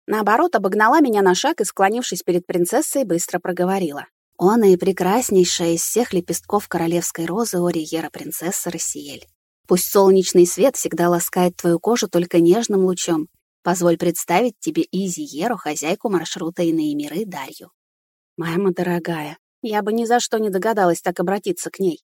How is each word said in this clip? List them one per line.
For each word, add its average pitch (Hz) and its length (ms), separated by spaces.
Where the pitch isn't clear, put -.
Наоборот, 214 480
обогнала 214 460
меня 220 220
на 180 120
шаг 269 280
и, - 20
склонившись 196 580
перед 175 240
принцессой, 233 580
быстро 175 340
проговорила: 180 680
«Он 220 280
и 185 120
прекраснейшая 185 920
из 170 100
всех - 320
лепестков 175 560
королевской 165 560
розы 190 320
Ориера 160 540
принцесса - 600
Рассиэль. 147 560
Пусть - 240
солнечный 190 560
свет 240 300
всегда 175 320
ласкает 175 480
твою 170 240
кожу 226 260
только 175 320
нежным 190 460
лучом. 175 440
Позволь 175 340
представить 180 640
тебе 160 320
Изиеру, 180 640
хозяйку 160 540
маршрута 165 520
Иные 156 320
миры, 147 300
Дарью». 151 480
«Мама 175 360
дорогая, 170 680
я 208 140
бы 208 100
ни 233 120
за 233 160
что - 180
не 220 100
догадалась 190 520
так 180 180
обратиться 185 520
к - 100
ней». 180 200